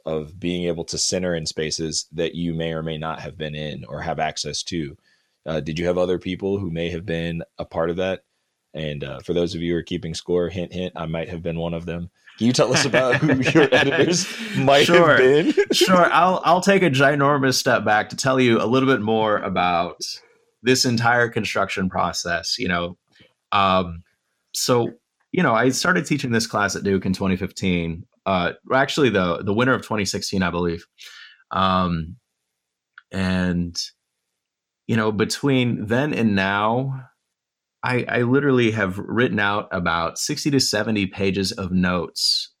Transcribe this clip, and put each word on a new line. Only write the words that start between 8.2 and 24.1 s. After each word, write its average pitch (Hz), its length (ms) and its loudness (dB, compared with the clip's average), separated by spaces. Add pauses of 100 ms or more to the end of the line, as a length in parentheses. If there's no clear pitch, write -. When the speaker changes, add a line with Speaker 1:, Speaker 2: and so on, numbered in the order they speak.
Speaker 1:
And, 73 300 -8
uh, 65 160 -12
for - 120 -6
those 87 220 0
of 82 80 -6
you 85 100 -2
who 85 60 0
are 80 40 -4
keeping 82 300 -8
score, 87 380 -2
hint, 87 220 -8
hint, 90 240 -6
I 82 100 -8
might 82 240 -6
have 85 120 -10
been 82 160 -6
one 82 140 -4
of 85 140 -8
them. 87 240 -8 (260)
Can 113 120 0
you 127 40 2
tell 127 220 2
us 156 100 2
about 131 320 2
who 131 240 2
Speaker 2:
<laughs> 135 180 0
Speaker 1:
your 135 140 6
editors 160 540 2 (320)
might 139 260 6
Speaker 2:
Sure. 170 320 6
Speaker 1:
have - 20 6
been? 147 360 6 (100)
<laughs> - 80 -2
Speaker 2:
Sure. 185 400 4
I'll, 180 320 4
I'll 170 160 4
take 196 220 4
a 170 80 4
ginormous 139 640 4
step 107 300 2
back 107 260 2
to - 60 -14
tell 131 220 0
you 120 220 4
a 95 60 0
little 131 220 2
bit 127 120 4
more 107 380 0
about 87 640 -2 (600)
this 127 220 2
entire 120 460 2
construction 98 580 -2
process, 87 680 -4
you 98 100 -4
know. 87 300 -4 (540)
Um, 95 500 2 (500)